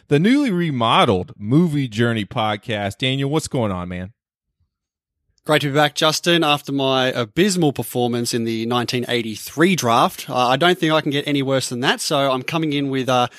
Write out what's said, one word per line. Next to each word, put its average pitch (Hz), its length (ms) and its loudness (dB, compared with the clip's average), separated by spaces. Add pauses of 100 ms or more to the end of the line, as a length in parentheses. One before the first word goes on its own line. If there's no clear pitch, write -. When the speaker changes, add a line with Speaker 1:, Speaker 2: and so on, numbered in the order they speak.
Speaker 1:
the 143 100 4
newly 254 320 4
remodeled 135 880 2
Movie 143 500 2
Journey 110 380 0
podcast. 107 720 -4
Daniel, 135 320 -2
what's 156 180 -2
going 113 240 -2
on, 90 160 -6
man? 90 240 -10 (1300)
Speaker 2:
Great 151 140 2
to 143 80 -2
be 135 60 -4
back, 147 200 2
Justin, 165 480 0
after 147 300 -2
my 135 360 0
abysmal 151 680 0
performance 120 580 -2
in 117 120 -2
the 113 200 -2
nineteen 120 440 -2
eighty-three 123 680 0
draft. 127 540 0
Uh, 131 40 -6
I 127 220 2
don't 175 220 2
think 156 160 2
I 156 80 2
can 151 80 -4
get 143 180 -2
any 143 140 0
worse 131 260 -2
than 120 120 -6
that, 202 200 0
so 139 320 0
I'm 127 100 -4
coming 160 300 -4
in 143 160 -2
with, 131 220 -2
uh, 123 180 2 (100)